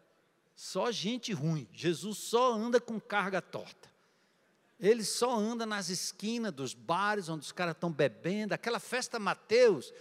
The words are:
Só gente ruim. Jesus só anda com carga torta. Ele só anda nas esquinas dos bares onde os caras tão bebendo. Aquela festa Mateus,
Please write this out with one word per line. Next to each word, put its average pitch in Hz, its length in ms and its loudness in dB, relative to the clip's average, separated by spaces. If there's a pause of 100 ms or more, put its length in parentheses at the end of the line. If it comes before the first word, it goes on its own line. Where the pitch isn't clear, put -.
(540)
Só 220 380 -4
gente 214 400 -4
ruim. 151 400 -2
Jesus 175 460 -2
só 240 340 2
anda 233 280 2
com 226 200 -6
carga 190 420 -2
torta. - 460 -14 (920)
Ele 220 240 4
só 240 340 0
anda 226 300 -2
nas 202 220 -4
esquinas 214 640 -4
dos 131 200 -6
bares 175 560 -2
onde 160 160 -6
os - 60 -10
caras 175 280 -2
tão 170 120 -2
bebendo. 165 640 0
Aquela 226 240 -2
festa 240 400 -4
Mateus, 202 840 4